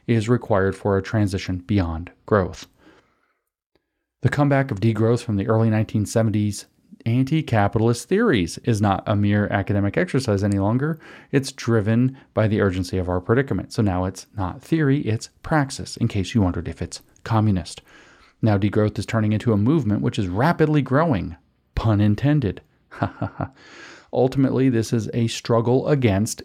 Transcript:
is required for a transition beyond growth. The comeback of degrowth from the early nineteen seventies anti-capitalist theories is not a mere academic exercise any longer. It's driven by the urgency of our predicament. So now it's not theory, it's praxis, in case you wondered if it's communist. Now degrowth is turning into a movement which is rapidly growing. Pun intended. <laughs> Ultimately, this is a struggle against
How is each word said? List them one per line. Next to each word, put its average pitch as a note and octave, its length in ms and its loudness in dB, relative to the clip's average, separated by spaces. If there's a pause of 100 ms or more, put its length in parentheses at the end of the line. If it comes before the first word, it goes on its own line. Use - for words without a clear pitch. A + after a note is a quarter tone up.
is A2+ 240 0
required G2 440 2
for G2 240 0
a F#2+ 60 0
transition G2 540 -2
beyond E2+ 540 -2 (140)
growth. F2+ 400 0 (1600)
The C3 80 0
comeback C3+ 420 0
of G2 80 -6
degrowth A2+ 440 0
from G#2+ 120 -4
the G2 140 0
early A2+ 200 2
nineteen A2 360 0
seventies G#2 600 -2 (420)
anti-capitalist A#2+ 1000 0
theories F#3 520 0
is G#2+ 220 0
not G2+ 260 2
a G#2 80 0
mere G2+ 320 2
academic G2+ 500 -2
exercise B2+ 460 0
any G2+ 160 0
longer. C3 400 -2 (320)
It's C#3 200 -2
driven A#2 640 0 (180)
by G#2+ 140 2
the G2+ 140 2
urgency F#2 380 0
of F2 100 -2
our F2+ 120 0
predicament. C#3 520 -2
So - 80 0
now G2 240 0
it's - 300 -8
not F#2+ 260 -6
theory, D3 380 0
it's A2 300 -4 (120)
praxis, C3+ 560 -4
in A#2 100 0
case G2 280 -4
you A2+ 60 4
wondered F2 260 0
if D#2+ 140 -10
it's - 200 -8 (220)
communist. G#2+ 580 0 (600)
Now G#2+ 160 4
degrowth G#2 420 0
is G2 60 -6
turning G#2+ 280 0
into G#2+ 200 0
a G2+ 40 2
movement A2 440 2
which - 180 -2
is G2 80 -2
rapidly D3+ 560 2
growing. A#2 520 0 (380)
Pun G#2+ 280 2
intended. G#2 600 0 (380)
<laughs> - 20 -16 (1120)
Ultimately, C3 560 2
this A2+ 240 0
is A2 200 -2
a A#2 140 0
struggle A#2 600 0
against B2+ 580 2